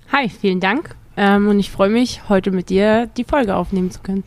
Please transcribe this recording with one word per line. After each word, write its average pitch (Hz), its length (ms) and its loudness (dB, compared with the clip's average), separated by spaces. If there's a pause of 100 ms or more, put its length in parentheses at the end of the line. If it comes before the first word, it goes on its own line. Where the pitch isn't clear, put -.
(100)
Hi, 247 200 0
vielen 185 300 -2
Dank. 208 360 -2 (200)
Ähm, 202 300 4
und 202 140 4
ich 196 100 -4
freue 196 200 2
mich, 240 380 -2
heute 190 220 2
mit 185 200 -4
dir 214 460 2
die 247 60 -6
Folge 233 320 0
aufnehmen 180 380 -2
zu - 80 -18
können. 190 260 -6